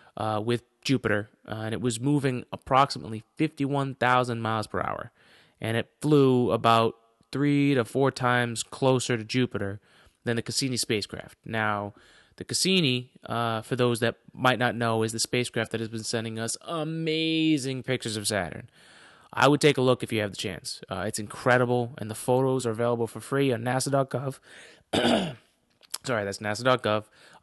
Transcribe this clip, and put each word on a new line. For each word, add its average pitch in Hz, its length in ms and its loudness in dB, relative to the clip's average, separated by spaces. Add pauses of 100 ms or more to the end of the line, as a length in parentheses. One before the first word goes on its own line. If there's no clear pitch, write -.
(180)
uh, 110 260 -2
with 120 200 0 (200)
Jupiter, 110 460 0 (180)
uh, 110 180 -8
and 110 80 -4
it 92 80 -6
was 117 200 -2
moving 135 500 0
approximately 127 720 0 (140)
fifty-one 139 580 -2
thousand 123 460 2
miles 110 260 -2
per - 140 -4
hour, - 300 -6 (500)
and 113 160 -2
it 113 100 -2 (140)
flew 131 500 6
about 113 440 4 (360)
three 143 440 2
to 120 100 2
four 135 260 2
times 120 520 0
closer 131 520 0
to 110 80 -4
Jupiter 107 560 -2 (460)
than 120 100 0
the 117 60 0
Cassini 123 360 -4
spacecraft. - 680 -4
Now, 107 480 -2 (440)
the - 80 -10
Cassini, 131 680 0 (140)
uh, 117 360 -2
for - 140 -6
those 120 240 2
that 113 160 0 (180)
might 127 260 2
not 120 140 2
know, 113 300 0
is 110 80 -2
the 113 80 -6
spacecraft 120 520 -2
that 113 100 -4
has 113 80 -6
been 110 140 -10
sending 110 360 -4
us 113 220 -4
amazing 160 1200 -2
pictures 120 340 -2
of 104 80 -6
Saturn. 98 440 -4 (640)
I 120 160 6
would 143 100 4
take 147 180 4
a 131 40 2
look 127 220 4
if - 100 -8
you 107 80 0
have 101 100 -4
the 90 60 -14
chance. - 520 -10
Uh, 92 160 -6
it's 110 140 -6
incredible, 123 800 0
and 113 120 -8
the 107 60 -8
photos 131 500 0
are 117 60 0
available 117 360 -2
for 113 120 -14
free 139 320 0
on 113 100 -2
nasa 127 300 -2
dot 139 180 2
gov. 131 300 -6 (540)
<clears throat> 190 420 2 (720)
Sorry, 113 180 0
that's 98 160 -4
nasa 107 240 -4
dot 127 180 4
gov, 107 220 2 (400)